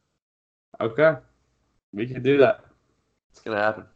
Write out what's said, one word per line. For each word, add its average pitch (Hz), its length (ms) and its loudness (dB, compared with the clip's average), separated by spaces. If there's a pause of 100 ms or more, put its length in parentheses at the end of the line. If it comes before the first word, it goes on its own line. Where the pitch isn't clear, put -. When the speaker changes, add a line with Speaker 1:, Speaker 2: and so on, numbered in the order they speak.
(800)
Speaker 1:
Okay, 147 360 0 (760)
we 104 140 -6
can 127 160 -12
do 139 160 2
that. 127 260 2 (680)
Speaker 2:
It's - 100 -20
gonna 110 200 -6
happen. 107 240 -2 (120)